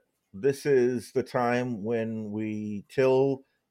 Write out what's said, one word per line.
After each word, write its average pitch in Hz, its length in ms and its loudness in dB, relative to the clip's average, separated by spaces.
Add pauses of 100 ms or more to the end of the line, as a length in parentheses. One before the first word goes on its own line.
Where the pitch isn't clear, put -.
(380)
this 139 280 -2
is 127 480 2
the 131 100 0
time 123 580 -2
when 110 480 -4
we 107 600 -6
till 131 560 2 (240)